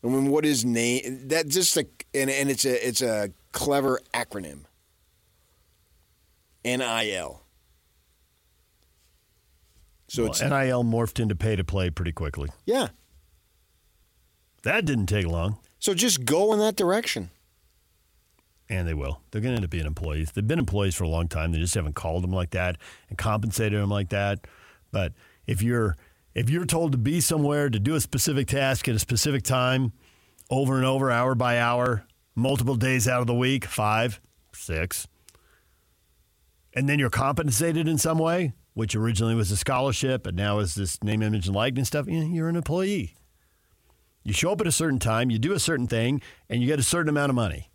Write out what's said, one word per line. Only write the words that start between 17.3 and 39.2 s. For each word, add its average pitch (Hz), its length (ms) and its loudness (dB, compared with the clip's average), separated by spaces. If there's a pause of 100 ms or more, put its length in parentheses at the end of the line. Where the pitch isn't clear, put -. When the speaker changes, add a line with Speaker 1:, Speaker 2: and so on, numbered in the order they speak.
Speaker 2:
And 92 200 -2
they 80 80 -2
will. 71 340 -4
They're 107 120 -4
gonna 123 140 0
end 107 80 0
up 85 60 -2
being 82 160 -2
employees. 78 460 -4
They've 104 160 -2
been 156 120 2
employees 98 360 0
for - 80 -2
a 85 60 0
long 82 180 0
time. 80 240 -2
They 80 80 0
just 82 160 0
haven't 76 180 -2
called 85 300 -4
them 90 80 -2
like 90 200 -2
that 90 260 -2 (320)
and 92 80 -10
compensated 107 600 0
them 101 100 2
like 101 200 -2
that. 101 300 0 (520)
But 90 220 -2 (320)
if - 160 -2
you're, 113 340 2 (380)
if 117 160 0
you're 170 160 0
told 160 280 0
to 127 40 0
be 143 240 2
somewhere, 147 480 2
to 110 100 0
do 131 140 2
a 156 80 2
specific 135 460 -2
task 135 400 0
at 123 80 0
a 110 40 2
specific 131 440 0
time, 131 480 2 (580)
over 131 280 2
and 131 80 4
over, 131 260 2
hour 123 240 2
by 120 240 2
hour, 120 480 0 (260)
multiple 131 420 0
days 127 320 2
out 127 140 2
of 120 60 0
the 120 80 2
week, 127 300 2
five, 110 540 0 (320)
six, - 560 -4 (1700)
and 135 160 0
then 147 100 2
you're 127 120 2
compensated 151 760 0
in 160 120 2
some 160 180 0
way, 165 340 2 (220)
which 110 220 -4
originally 113 400 2